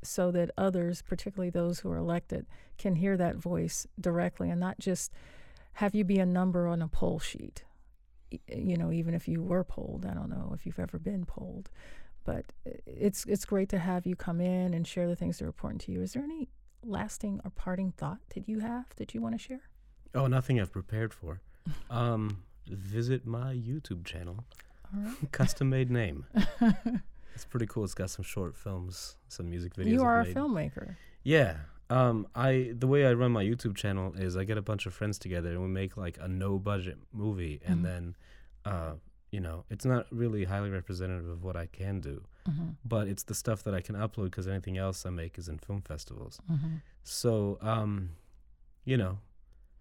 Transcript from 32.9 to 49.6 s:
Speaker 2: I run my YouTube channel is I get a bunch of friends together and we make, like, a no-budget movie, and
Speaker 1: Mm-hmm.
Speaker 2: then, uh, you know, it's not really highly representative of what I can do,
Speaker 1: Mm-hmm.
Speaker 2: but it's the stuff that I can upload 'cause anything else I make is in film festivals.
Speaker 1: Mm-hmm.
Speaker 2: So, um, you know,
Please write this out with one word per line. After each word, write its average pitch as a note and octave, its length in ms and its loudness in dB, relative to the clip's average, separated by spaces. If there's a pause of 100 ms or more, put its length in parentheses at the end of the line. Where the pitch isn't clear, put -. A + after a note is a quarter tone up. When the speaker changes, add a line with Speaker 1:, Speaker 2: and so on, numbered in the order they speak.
Speaker 2:
I B2+ 60 10
run A#2+ 220 6
my G#2 100 4
YouTube A2 320 2
channel F#2+ 400 0
is F#2 220 0
I G2 80 0
get G#2+ 120 0
a G#2 40 -2
bunch G2+ 240 -2
of G2 80 -6
friends G#2 260 -2
together F2 300 -2
and F2 120 -2
we F#2 60 0
make, F#2+ 300 -2
like, F2+ 240 -6
a F#2 80 -6
no-budget F#2+ 680 0 (140)
movie, F#2 540 -2
and F2+ 140 4
Speaker 1:
Mm-hmm. F2 40 2
Speaker 2:
then, F2 320 -4 (480)
uh, E2+ 300 -2 (380)
you G2+ 100 -4
know, E2+ 280 -6
it's G2+ 140 -8
not B2+ 280 4
really A2+ 340 0
highly G2+ 240 0
representative F#2 580 -4
of E2+ 160 -6
what F2+ 140 -4
I E2+ 80 -6
can G2 340 -4
do, - 240 -6 (260)
Speaker 1:
Mm-hmm. E3 200 0 (160)
Speaker 2:
but G#2+ 240 2
it's G2 140 -4
the A2 120 -6
stuff - 280 -2
that G#2 100 0
I F2+ 80 0
can G2+ 140 -6
upload G#2 360 -2
'cause F#2+ 160 -4
anything F#2+ 300 -2
else F#2+ 280 -2
I F2+ 40 -4
make E2 280 -6
is F2 120 -8
in D#2 80 -6
film G2+ 240 -6
festivals. - 580 -10 (100)
Speaker 1:
Mm-hmm. D#3+ 260 0 (280)
Speaker 2:
So, G#2 580 0
um, G#2 500 0 (760)
you C3 100 2
know, G2 220 2 (640)